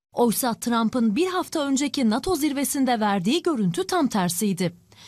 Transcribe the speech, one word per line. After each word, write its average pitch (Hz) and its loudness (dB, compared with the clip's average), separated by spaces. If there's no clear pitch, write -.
Oysa 233 0
Trump'ın 226 0
bir 349 2
hafta 330 -2
önceki 269 0
nato 277 0
zirvesinde 269 0
verdiği 208 2
görüntü 285 0
tam 330 0
tersiydi. 185 -2